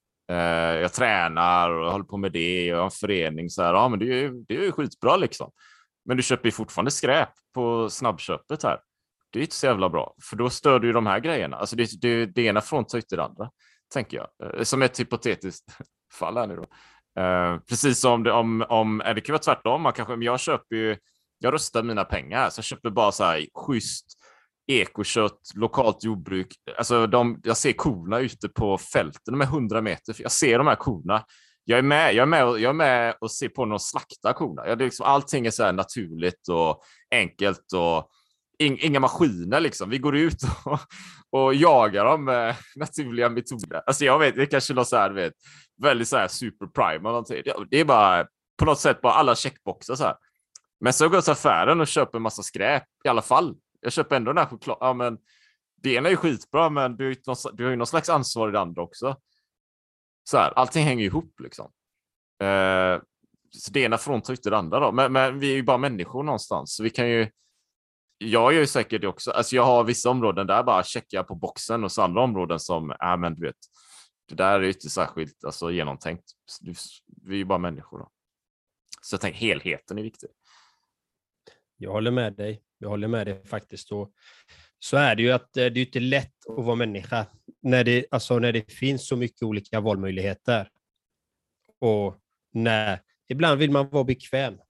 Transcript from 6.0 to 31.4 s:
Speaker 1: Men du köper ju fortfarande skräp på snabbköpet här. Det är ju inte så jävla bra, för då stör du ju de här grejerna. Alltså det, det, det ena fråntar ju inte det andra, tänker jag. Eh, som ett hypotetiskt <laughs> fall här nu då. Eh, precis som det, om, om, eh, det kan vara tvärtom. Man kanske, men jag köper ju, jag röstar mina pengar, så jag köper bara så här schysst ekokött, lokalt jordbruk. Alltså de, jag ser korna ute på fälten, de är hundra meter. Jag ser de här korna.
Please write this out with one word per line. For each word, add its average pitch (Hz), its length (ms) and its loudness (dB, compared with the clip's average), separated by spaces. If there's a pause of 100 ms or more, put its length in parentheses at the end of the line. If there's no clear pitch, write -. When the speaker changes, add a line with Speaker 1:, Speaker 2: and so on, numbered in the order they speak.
Speaker 1:
Men 127 120 -2
du 127 60 0
köper 120 220 -2
ju 110 60 4
fortfarande 110 400 -4
skräp 135 380 2 (240)
på 117 360 -2
snabbköpet 104 760 -6
här. 82 160 -2 (520)
Det 101 60 -8
är 120 40 -2
ju 151 40 -2
inte - 100 -10
så - 100 -2
jävla 95 240 2
bra, 78 260 -4 (140)
för 110 60 -12
då 120 140 -2
stör 131 300 4
du 117 80 2
ju 117 60 2
de 113 120 2
här 101 140 2
grejerna. 117 380 -4
Alltså 101 180 -6
det, 113 260 -2
det, 117 240 2
det 101 160 -2
ena 107 200 4
fråntar 123 360 -4
ju 113 40 -4
inte - 140 -8
det 82 80 -2
andra, 107 260 -10 (440)
tänker 120 240 -6
jag. - 400 -12
Eh, 117 60 -4
som 135 180 0
ett 127 180 2
hypotetiskt 110 800 -6 (140)
<laughs> - 280 -20
fall 90 180 -4
här 117 100 -2
nu 87 80 -10
då. 82 100 -12 (560)
Eh, 90 380 0
precis 123 400 0
som 120 240 4
det, 113 80 2
om, 113 380 0
om, 110 320 2
eh, 110 140 -2
det 104 60 -2
kan 147 120 -6
vara 156 100 -2
tvärtom. 135 380 0
Man 135 120 0
kanske, 117 220 -8
men 117 100 -4
jag 123 140 0
köper 127 360 -4
ju, 110 220 -2 (420)
jag 127 140 2
röstar 147 300 -2
mina 110 220 -2
pengar, 92 440 -2
så - 100 -8
jag 110 60 -10
köper - 240 -8
bara 104 220 2
så 101 120 -2
här 80 300 2
schysst - 640 -6 (500)
ekokött, 104 840 0
lokalt 110 480 0
jordbruk. 95 440 -4 (300)
Alltså 117 300 2
de, 120 360 2
jag 113 140 0
ser 135 160 0
korna 104 460 -4
ute 123 300 -6
på 101 280 0
fälten, 92 560 -4
de 139 80 -2
är 139 40 4
hundra 117 360 -2
meter. 107 360 -6
Jag - 140 -8
ser 120 260 4
de 143 100 4
här 123 80 4
korna. 101 500 -4 (380)